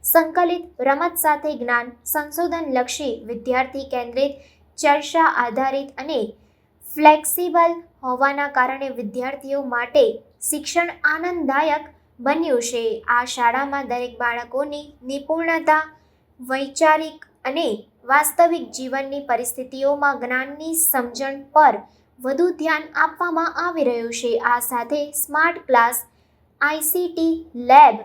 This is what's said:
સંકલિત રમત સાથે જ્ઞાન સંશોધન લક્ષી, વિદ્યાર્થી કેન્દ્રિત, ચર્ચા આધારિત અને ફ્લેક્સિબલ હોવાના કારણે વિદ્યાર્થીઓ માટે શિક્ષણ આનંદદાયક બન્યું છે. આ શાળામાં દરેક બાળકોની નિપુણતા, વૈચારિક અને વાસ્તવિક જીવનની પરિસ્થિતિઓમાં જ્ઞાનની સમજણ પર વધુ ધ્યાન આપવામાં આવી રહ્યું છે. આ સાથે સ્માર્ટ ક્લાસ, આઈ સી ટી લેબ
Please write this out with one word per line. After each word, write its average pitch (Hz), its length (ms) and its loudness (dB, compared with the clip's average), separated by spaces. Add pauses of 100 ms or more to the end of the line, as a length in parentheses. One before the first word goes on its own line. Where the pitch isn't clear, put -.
સંકલિત 339 600 2 (160)
રમત 294 360 0
સાથે 302 420 -2
જ્ઞાન 240 280 -2 (180)
સંશોધન 302 680 -4
લક્ષી, 247 520 -4
વિદ્યાર્થી 254 600 -4
કેન્દ્રિત, 254 480 -4 (460)
ચર્ચા 302 460 2
આધારિત 269 640 0 (100)
અને 262 360 -6 (500)
ફ્લેક્સિબલ 339 960 4 (200)
હોવાના 277 460 0
કારણે 269 400 -2
વિદ્યાર્થીઓ 262 760 -6
માટે 247 600 0 (200)
શિક્ષણ 320 480 -2 (140)
આનંદદાયક 302 800 0 (360)
બન્યું 277 420 0
છે. 226 460 -4
આ 240 160 2
શાળામાં 262 640 -2
દરેક 247 300 -8
બાળકોની 262 760 -4 (120)
નિપુણતા, 311 920 -2 (460)
વૈચારિક 302 840 0 (180)
અને 269 400 -4 (200)
વાસ્તવિક 302 680 2
જીવનની 269 500 -6
પરિસ્થિતિઓમાં 269 1000 -2
જ્ઞાનની 277 540 -6
સમજણ 269 680 -2
પર 269 360 6 (420)
વધુ 277 300 0
ધ્યાન 311 320 -2 (120)
આપવામાં 330 600 -2 (140)
આવી 330 160 -2
રહ્યું 233 280 -2
છે. 233 260 -2
આ 240 220 2
સાથે 277 520 -4
સ્માર્ટ 320 540 0
ક્લાસ, 247 380 4 (560)
આઈ 302 200 0
સી 349 280 -2
ટી 330 460 -2
લેબ 247 500 8